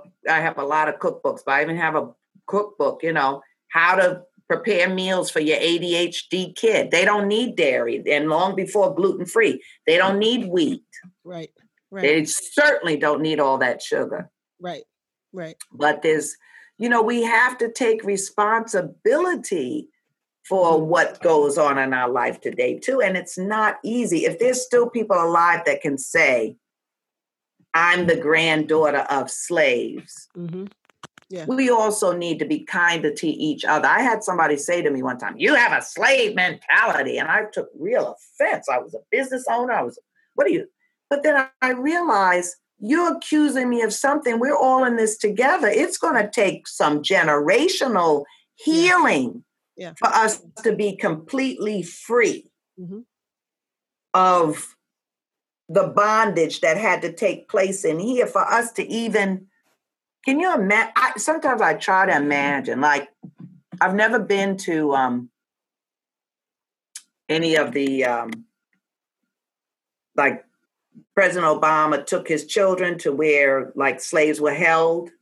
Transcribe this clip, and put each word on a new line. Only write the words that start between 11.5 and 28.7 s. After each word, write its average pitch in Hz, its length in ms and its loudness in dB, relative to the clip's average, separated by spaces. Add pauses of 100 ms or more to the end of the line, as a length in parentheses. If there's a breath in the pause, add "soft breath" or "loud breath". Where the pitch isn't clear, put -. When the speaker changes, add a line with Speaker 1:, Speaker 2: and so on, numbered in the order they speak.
Speaker 2:
right. 196 120 -10
Speaker 1:
They 151 240 2
certainly 175 680 0
don't 147 260 0
need 156 180 0
all 135 180 2
that 127 240 -2
sugar. - 480 -6 (300)
Speaker 2:
Right, 175 240 -12 (480)
right. 165 240 -14 (160)
Speaker 1:
But 147 300 0
there's, 156 340 0 (420 soft breath)
you 240 100 -2
know, 233 140 4
we 233 220 0
have 233 340 2
to 226 140 -2
take 220 320 0
responsibility 208 1800 -2 (600)
for 180 300 2
Speaker 2:
Mm-hmm. 156 80 -2
Speaker 1:
what 160 360 0
goes 147 360 2
on 143 180 2
in 135 160 0
our 127 160 0
life 120 320 -2
today, 123 380 -4
too. 262 220 -2
And 190 160 0
it's - 200 -10
not 214 460 -2
easy. 208 440 -2
If - 120 -4
there's 247 260 0
still 233 240 2
people 208 320 0
alive 170 460 4
that 143 140 0
can 143 180 -4
say, 123 560 0 (1200)
"I'm 175 320 2
the 165 100 4
granddaughter 156 960 2